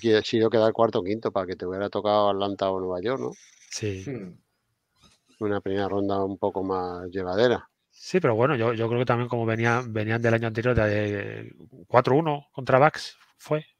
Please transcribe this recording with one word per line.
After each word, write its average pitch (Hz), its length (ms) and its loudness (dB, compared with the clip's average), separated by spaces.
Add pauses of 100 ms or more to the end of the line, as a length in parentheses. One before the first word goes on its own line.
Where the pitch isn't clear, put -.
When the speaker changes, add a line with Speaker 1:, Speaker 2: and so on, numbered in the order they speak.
(220)
Speaker 1:
sido 113 260 2
quedar 110 240 4
cuarto 110 280 2
o 90 40 -4
quinto 107 260 -4
para 95 160 -2
que 90 100 -8
te 98 100 -8
hubiera 95 240 -4
tocado 104 400 2
Atlanta 98 400 -2
o 95 100 -4
Nueva 92 220 -4
York, 127 180 -4
¿no? 123 120 -8 (380)
Speaker 2:
Sí. 95 360 -8
Speaker 3:
Hmm. 98 320 -12 (1000)
Speaker 1:
Una 101 200 -2
primera 98 280 -2
ronda 98 360 -2
un 95 140 -4
poco 98 240 -2
más 90 480 -4
llevadera. 95 580 0 (220)
Speaker 2:
Sí, - 300 -4
pero 131 140 2
bueno, 127 220 2
yo, 117 160 0
yo 113 160 -2
creo 120 120 0
que 123 60 0
también 120 220 0
como 120 160 -2
venía, 117 420 0
venían 110 360 -2
del 117 120 4
año 117 120 2
anterior 113 280 0
de, 107 680 0
eh, 113 120 -14 (340)
cuatro 127 280 4
uno 147 380 0
contra 131 260 2
Bucks, - 380 2 (200)
fue, 156 300 -4 (140)